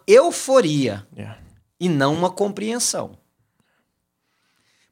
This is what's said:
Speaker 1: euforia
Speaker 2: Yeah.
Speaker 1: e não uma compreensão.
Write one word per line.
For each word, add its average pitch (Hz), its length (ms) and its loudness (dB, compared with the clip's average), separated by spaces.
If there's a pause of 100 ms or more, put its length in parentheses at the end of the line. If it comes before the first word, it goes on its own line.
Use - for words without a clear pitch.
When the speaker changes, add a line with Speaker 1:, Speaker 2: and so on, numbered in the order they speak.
Speaker 1:
euforia 175 1000 2 (100)
Speaker 2:
Yeah. 104 220 -16 (420)
Speaker 1:
e 180 100 -2
não 143 240 0
uma 175 160 -2
compreensão. 196 880 -6 (1700)